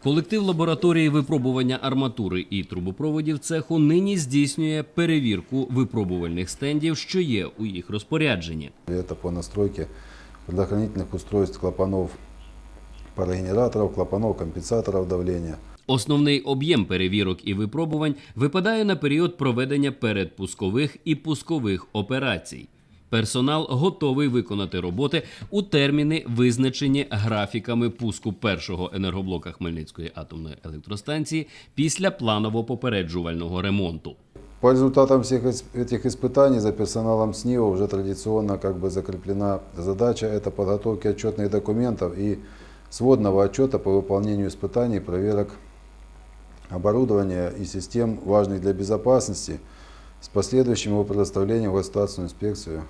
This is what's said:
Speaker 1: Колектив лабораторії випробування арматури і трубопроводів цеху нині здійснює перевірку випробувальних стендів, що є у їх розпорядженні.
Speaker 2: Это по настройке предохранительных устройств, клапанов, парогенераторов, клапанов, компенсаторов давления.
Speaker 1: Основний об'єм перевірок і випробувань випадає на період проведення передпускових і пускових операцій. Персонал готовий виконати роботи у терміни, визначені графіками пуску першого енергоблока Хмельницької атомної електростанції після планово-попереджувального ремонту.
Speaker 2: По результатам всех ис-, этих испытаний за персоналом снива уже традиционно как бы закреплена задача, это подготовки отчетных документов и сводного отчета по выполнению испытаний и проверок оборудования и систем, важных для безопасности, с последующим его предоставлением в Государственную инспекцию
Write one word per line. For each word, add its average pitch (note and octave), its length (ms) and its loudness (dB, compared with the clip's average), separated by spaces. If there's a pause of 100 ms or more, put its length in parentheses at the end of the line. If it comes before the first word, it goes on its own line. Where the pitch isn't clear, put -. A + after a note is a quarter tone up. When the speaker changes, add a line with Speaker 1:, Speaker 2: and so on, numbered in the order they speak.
Speaker 1:
Колектив E3 400 2
лабораторії E3 640 4
випробування C3 720 2
арматури A#2 680 0
і G2 140 -2
трубопроводів D3 760 -2
цеху D#3+ 400 -2
нині F3+ 380 6
здійснює D3 680 2 (100)
перевірку C3+ 800 2
випробувальних F2+ 760 0
стендів, D3+ 480 -2
що - 220 -2
є A#2 260 2 (120)
у A2 80 -4
їх F#2 240 -8
розпорядженні. G2 800 -2 (160)
Speaker 2:
Это F2 280 -4
по F2 160 -6
настройке F2 560 -2 (600)
предохранительных G2 680 -2
устройств, F#2+ 440 0
клапанов, F#2 500 0 (1040)
парогенераторов, F#2+ 760 0
клапанов, G2 440 0
компенсаторов F#2 720 -2
давления. F2+ 500 -2 (300)
Speaker 1:
Основний C#3+ 540 2
об'єм C#3 440 0
перевірок F#2 600 0
і G2+ 60 -2
випробувань D3+ 600 -2 (200)
випадає F#3+ 500 0
на G3 100 2
період D3+ 420 0
проведення C3+ 540 0
передпускових G2+ 1120 -2
і D#3 100 2
пускових C3 800 -2
операцій. G#2+ 720 -4 (420)
Персонал B2+ 600 2
готовий C#3+ 580 2
виконати G2+ 520 0
роботи B2 440 -2 (260)
у G3+ 120 0
терміни, D3 680 2
визначені C3 840 2
графіками A2 800 0
пуску A2 440 -4
першого F2+ 600 -2
енергоблока F#2 580 -4
Хмельницької E2 640 -8
атомної D#2+ 480 -12
електростанції C#3+ 840 -6 (280)
після D#3+ 360 0
планово-попереджувального G#2 1500 -2
ремонту. F#2 540 -2 (440)
Speaker 2:
По B2 120 8
результатам C3 500 6
всех A#2 220 0
ис-, B2 200 -2 (120)
этих A#2+ 300 -2
испытаний B2+ 540 4
за G#2 120 2
персоналом A2 600 0
снива A#2+ 340 2
уже G2 200 2
традиционно G2 720 -2
как F#2 220 -2
бы F#2+ 100 0
закреплена F#2+ 680 -2 (180)
задача, G2+ 480 0
это G#2 240 -2
подготовки G2+ 580 -2
отчетных G#2 420 -2
документов G#2 680 -2
и G2+ 220 -2 (500)
сводного G#2 540 4
отчета B2+ 360 2
по G2 120 0
выполнению G2 560 2
испытаний G#2+ 500 -2
и - 20 0
проверок G2+ 500 -2 (1200)
оборудования G2 800 2
и G2 160 -8
систем, A2 600 -4
важных G2 360 4
для G2 120 2
безопасности, G2+ 840 0 (640)
с - 80 -18
последующим A#2 600 2
его G#2 120 2
предоставлением G2+ 680 0
в F#2+ 40 0
Государственную G2 520 -2
инспекцию E2 640 -6